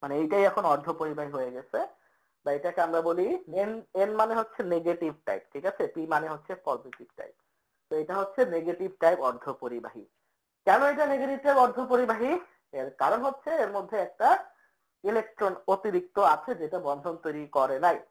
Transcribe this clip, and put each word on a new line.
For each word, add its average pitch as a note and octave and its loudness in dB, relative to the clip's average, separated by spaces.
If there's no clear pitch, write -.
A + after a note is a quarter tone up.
মানে C#3 -6
এইটাই D#3+ 2
এখন G3 4
অর্ধপরিবাহী D3+ 0
হয়ে C3 -4
গেছে, B2+ -6
বা D3 0
এটাকে E3 0
আমরা E3 2
বলি E3+ 2
এন, G3+ 0
এন G3 2
মানে A3 2
হচ্ছে A3+ -4
negative E3+ 0
type, G2 -4
ঠিক C#3+ -8
আছে? F#3+ -2
P - -6
মানে D#3 0
হচ্ছে D#3 -12
positive C3+ -8
type। - -16
তো D#3 -4
এটা D#3 -4
হচ্ছে G3 0
negative E3+ -4
type E3+ 6
অর্ধপরিবাহী। A#2+ -6
কেন G#3+ 6
এটা C#4+ 2
negative C#4 -2
type C#4 4
অর্ধপরিবাহী? B3 2
এর C3+ -6
কারণ E3+ 2
হচ্ছে C4+ -4
এর C#4 0
মধ্যে G3+ -6
একটা G#3 2
electron G#3+ -2
অতিরিক্ত F#3+ 0
আছে F#3+ 4
যেটা E3 -6
বন্ধন C#3+ -4
তৈরি D3+ -8
করে C3+ 0
নাই। E3+ 4